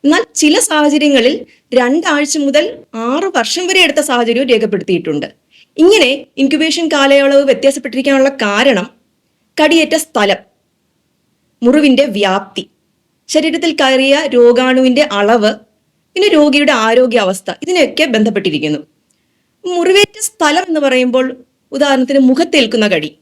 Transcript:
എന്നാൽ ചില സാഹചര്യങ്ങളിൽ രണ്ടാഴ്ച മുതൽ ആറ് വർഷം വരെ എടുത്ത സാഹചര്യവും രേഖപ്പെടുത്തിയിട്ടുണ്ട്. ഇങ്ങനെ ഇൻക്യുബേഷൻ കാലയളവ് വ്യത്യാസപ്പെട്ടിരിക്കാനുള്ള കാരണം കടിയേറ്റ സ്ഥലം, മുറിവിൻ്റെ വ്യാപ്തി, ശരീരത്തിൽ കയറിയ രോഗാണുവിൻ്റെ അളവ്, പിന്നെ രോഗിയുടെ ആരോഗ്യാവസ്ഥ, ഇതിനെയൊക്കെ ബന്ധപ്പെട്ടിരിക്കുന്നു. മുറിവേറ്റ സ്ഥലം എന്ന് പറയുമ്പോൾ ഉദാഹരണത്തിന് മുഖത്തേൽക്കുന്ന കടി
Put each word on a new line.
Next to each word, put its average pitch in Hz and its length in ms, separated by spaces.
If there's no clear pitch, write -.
എന്നാൽ 330 200
ചില 302 140
സാഹചര്യങ്ങളിൽ 294 680
രണ്ടാഴ്ച 294 580
മുതൽ 285 280
ആറ് 330 180
വർഷം 247 320
വരെ 381 160
എടുത്ത 294 240
സാഹചര്യവും 240 420
രേഖപ്പെടുത്തിയിട്ടുണ്ട്. 175 760
ഇങ്ങനെ 330 340
ഇൻക്യുബേഷൻ 311 500
കാലയളവ് 277 560
വ്യത്യാസപ്പെട്ടിരിക്കാനുള്ള 269 800
കാരണം 208 440
കടിയേറ്റ 311 420
സ്ഥലം, 202 380
മുറിവിൻ്റെ 277 380
വ്യാപ്തി, 196 480
ശരീരത്തിൽ 320 460
കയറിയ 269 360
രോഗാണുവിൻ്റെ 254 680
അളവ്, 214 320
പിന്നെ 392 220
രോഗിയുടെ 294 380
ആരോഗ്യാവസ്ഥ, 226 600
ഇതിനെയൊക്കെ 320 420
ബന്ധപ്പെട്ടിരിക്കുന്നു. 175 640
മുറിവേറ്റ 370 420
സ്ഥലം 330 420
എന്ന് 311 160
പറയുമ്പോൾ 254 400
ഉദാഹരണത്തിന് 277 520
മുഖത്തേൽക്കുന്ന 247 680
കടി 151 160